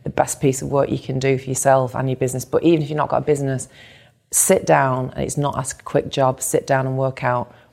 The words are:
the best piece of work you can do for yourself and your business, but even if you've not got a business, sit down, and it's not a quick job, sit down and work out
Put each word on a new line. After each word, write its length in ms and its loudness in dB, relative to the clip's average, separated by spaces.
the 80 -6
best 300 0
piece 200 2
of 120 -6
work 180 2
you 80 -2
can 220 -4
do 180 2
for 60 -10
yourself 500 2
and 140 -2
your 80 -2
business, 280 -4
but 200 0
even 180 4
if 80 -6
you've 60 -4
not 120 -2
got 100 0
a 60 -2
business, 440 -2
sit 340 2
down, 480 2
and 100 -4
it's 120 -6
not 200 -2
a 280 -8
quick 260 -2
job, 320 0
sit 240 -2
down 220 0
and 100 -4
work 240 -2
out 320 -2